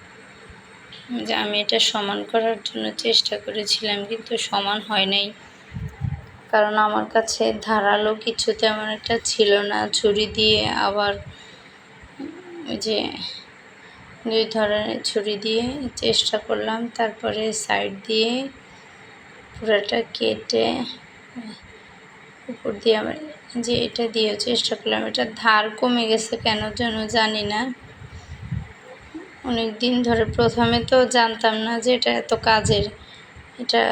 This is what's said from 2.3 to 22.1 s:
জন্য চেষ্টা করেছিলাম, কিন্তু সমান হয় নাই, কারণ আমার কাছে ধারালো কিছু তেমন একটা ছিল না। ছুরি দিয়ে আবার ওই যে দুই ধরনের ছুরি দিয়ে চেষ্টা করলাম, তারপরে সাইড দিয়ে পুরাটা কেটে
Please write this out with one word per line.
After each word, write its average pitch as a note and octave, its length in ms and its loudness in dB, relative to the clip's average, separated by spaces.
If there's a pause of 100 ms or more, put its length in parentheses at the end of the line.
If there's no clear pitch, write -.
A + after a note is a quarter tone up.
জন্য A3 240 -6 (120)
চেষ্টা A3+ 420 2
করেছিলাম, G#3 680 -4
কিন্তু A3 340 -8
সমান G3+ 480 -2
হয় G3 240 2
নাই, G3+ 160 2 (1200)
কারণ G#3+ 300 4
আমার G#3+ 340 2
কাছে A3+ 320 2 (180)
ধারালো G#3+ 540 2
কিছু A3+ 380 -4
তেমন G#3+ 360 0
একটা A3 240 -4 (100)
ছিল G#3 260 4 (120)
না। G#3 160 -2 (140)
ছুরি G#3+ 420 2
দিয়ে G#3+ 260 4 (200)
আবার G3+ 320 0 (1500)
ওই - 120 -8
যে G#3+ 200 -2 (1300)
দুই A3 260 2
ধরনের G#3+ 540 0
ছুরি G#3+ 320 -2
দিয়ে A3 280 0 (320)
চেষ্টা - 420 0
করলাম, A3 420 -2 (140)
তারপরে G#3+ 480 -2 (140)
সাইড G3+ 360 -2 (120)
দিয়ে A3 280 2 (1160)
পুরাটা G#3+ 480 2 (140)
কেটে A3+ 540 0 (1800)